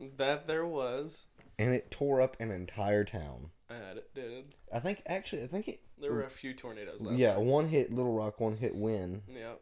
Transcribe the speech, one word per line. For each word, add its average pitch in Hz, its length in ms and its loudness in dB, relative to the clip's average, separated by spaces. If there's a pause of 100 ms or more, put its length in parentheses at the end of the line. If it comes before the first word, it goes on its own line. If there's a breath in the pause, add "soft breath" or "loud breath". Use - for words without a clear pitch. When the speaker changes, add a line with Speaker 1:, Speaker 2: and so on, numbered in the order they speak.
(180)
Speaker 1:
That 143 300 2
there 160 180 2
was. 143 600 -4 (320)
Speaker 2:
And 123 160 4
it - 160 -2
tore 139 300 2
up 131 200 4
an 110 100 -2
entire 101 540 2
town. 73 460 -8 (180)
Speaker 1:
That 104 280 -12
it - 180 -14
did. 131 400 -10 (180)
Speaker 2:
I 117 80 0
think, 190 260 -2
actually, 180 380 -4
I - 20 -6
think 185 220 -4
it - 120 -8 (200)
Speaker 1:
There 143 120 -2
were 139 120 0
a 131 60 -8
few 131 240 -10
tornadoes 107 480 -10
last 113 160 0
Speaker 2:
Yeah, 117 160 8
Speaker 1:
night. 98 80 2
Speaker 2:
one 143 260 6
hit 151 240 4
Little 123 200 2
Rock, 107 280 0
one 110 160 2
hit 113 180 0
Wynn. 101 540 -2
Speaker 1:
Yep. 117 340 -12